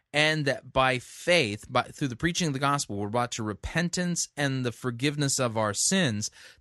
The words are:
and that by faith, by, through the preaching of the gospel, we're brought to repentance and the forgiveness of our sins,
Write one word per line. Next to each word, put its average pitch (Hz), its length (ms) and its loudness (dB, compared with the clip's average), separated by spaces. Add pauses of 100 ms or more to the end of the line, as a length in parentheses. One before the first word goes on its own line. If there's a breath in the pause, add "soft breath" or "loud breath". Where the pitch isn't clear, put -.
(120 soft breath)
and 151 320 2
that 127 280 -2
by 131 280 4
faith, 135 680 0
by, 120 140 2
through - 240 -4
the 123 80 -2
preaching 170 320 -2
of 147 60 0
the 131 80 -4
gospel, 139 360 0
we're 101 120 -4
brought 120 240 -2
to 117 100 -6
repentance 170 920 -2
and 135 280 0
the 120 60 0
forgiveness 135 680 0
of 117 160 0
our 107 180 2
sins, 123 560 0 (300 loud breath)